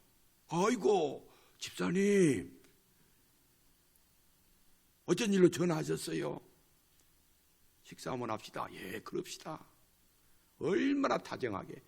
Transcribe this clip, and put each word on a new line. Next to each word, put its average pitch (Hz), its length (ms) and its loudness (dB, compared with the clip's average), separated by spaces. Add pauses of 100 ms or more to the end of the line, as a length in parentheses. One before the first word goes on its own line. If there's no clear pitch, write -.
(480)
아이고, 196 800 2 (300)
집사님, 185 1000 2 (2500)
어쩐 202 260 2
일로 185 180 8
전화하셨어요? 156 920 -2 (1400)
식사 - 300 -10
한번 123 180 -4
합시다. 110 420 -8
예, 92 280 -10
그럽시다. - 640 -10 (920)
얼마나 269 600 0
다정하게. - 680 -8